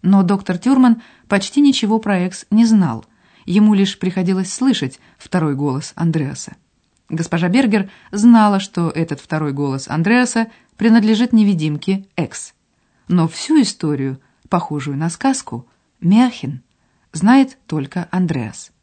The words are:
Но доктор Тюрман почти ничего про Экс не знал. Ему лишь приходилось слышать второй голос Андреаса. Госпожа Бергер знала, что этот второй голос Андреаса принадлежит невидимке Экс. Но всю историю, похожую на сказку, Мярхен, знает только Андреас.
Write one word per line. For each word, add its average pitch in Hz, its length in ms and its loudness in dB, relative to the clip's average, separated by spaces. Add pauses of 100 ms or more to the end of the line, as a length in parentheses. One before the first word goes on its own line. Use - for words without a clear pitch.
Но 196 200 4
доктор 190 360 -2
Тюрман 247 440 2 (260)
почти 202 320 -2
ничего 247 380 2
про 202 200 -2
Экс 180 320 -6
не 226 160 4
знал. 175 400 2 (400)
Ему 208 280 4
лишь 196 240 0
приходилось 185 540 -4
слышать - 480 -2 (160)
второй 156 380 -2
голос 139 420 -4
Андреаса. 156 600 -4 (520)
Госпожа 170 400 -4
Бергер 208 420 0 (200)
знала, 208 500 4
что 175 300 -4
этот 165 300 -6
второй 156 320 -4
голос 139 360 -6
Андреаса 226 600 0 (280)
принадлежит 220 560 2
невидимке 190 760 0 (100)
Экс. - 380 -8 (540)
Но 170 200 2
всю 294 320 0
историю, 143 600 -2 (280)
похожую 147 480 -4
на 160 140 -4
сказку, 165 580 -4 (320)
Мярхен, 175 600 0 (500)
знает 254 540 2
только 156 440 -8
Андреас. 156 640 -4 (100)